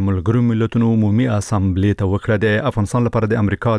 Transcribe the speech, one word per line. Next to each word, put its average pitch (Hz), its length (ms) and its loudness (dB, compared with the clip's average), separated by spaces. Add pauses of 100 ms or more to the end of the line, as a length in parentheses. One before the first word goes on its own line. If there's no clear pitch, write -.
ملګرو 98 400 0
ملتونو 113 460 0
عمومي 110 420 2
اسامبلې 98 640 0
ته 98 140 0
وکړه، 110 220 -2 (100)
د - 20 2 (240)
افغانستان 117 360 -2
لپاره 110 260 -2
د 110 100 0
امریکا 101 360 0